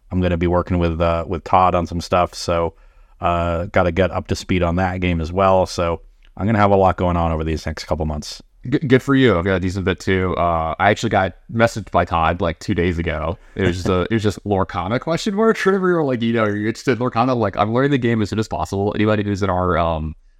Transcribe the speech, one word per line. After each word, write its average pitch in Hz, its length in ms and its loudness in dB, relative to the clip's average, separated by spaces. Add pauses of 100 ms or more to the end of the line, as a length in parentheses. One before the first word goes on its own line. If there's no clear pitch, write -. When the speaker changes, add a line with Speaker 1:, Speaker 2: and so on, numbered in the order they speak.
(100)
Speaker 1:
I'm 92 100 -2
gonna 87 180 0
be 87 80 0
working 87 320 0
with, 85 220 0
uh, 85 260 0
with 87 180 -6
Todd 92 300 4
on 85 120 0
some 87 140 -6
stuff, 90 340 0
so, 85 400 -2 (480)
uh, 85 440 0
gotta 90 260 0
get 87 180 2
up 90 180 -6
to 90 80 -2
speed 90 260 -2
on 85 140 0
that 92 240 -2
game 87 200 0
as 80 120 -6
well. 95 340 4
So 85 340 -2 (360)
I'm 95 100 -4
gonna 110 120 2
have 101 120 6
a 98 60 6
lot 95 200 4
going 87 200 0
on 82 160 0
over 80 120 -2
these 80 220 -4
next 80 180 -8
couple 80 220 -4
months. 76 360 -8 (260)
Speaker 2:
G-, 139 100 0
good 127 240 4
for 139 120 0
you. 123 240 4
I've 85 60 0
got 95 120 2
a 90 40 -2
decent 92 240 -4
bit 92 160 0
too. 92 360 0
Uh, 82 420 0
I 101 120 4
actually 107 200 0
got 95 260 0 (160)
messaged 113 380 -2
by 87 160 2
Todd, 85 340 0
like, 82 200 -4
two 101 140 -4
days 87 240 0
ago. 80 400 -4 (180)
It 98 60 -2
was 90 140 0
just 90 140 -6
a, 90 120 2
it 98 100 -4
was 110 100 0
just 104 220 -2
Lorcana 95 560 -2
question 170 340 -4
mark. 220 240 2
Whatever 190 300 0
you're 170 140 0
like, 127 200 -2
you 117 100 0
know, 113 140 2
you're 104 220 -2
interested 123 240 -2
in 107 60 -2
Lorcana. 123 380 0
Like, 107 220 0
I'm 107 160 0
learning 139 160 2
the 139 80 2
game 117 240 2
as 101 80 -2
soon 101 80 -4
as 113 100 -2
possible. 98 460 -4
Anybody 107 280 2
who's 101 200 -2
in 95 80 0
our, 90 260 2
um, 80 380 0 (260)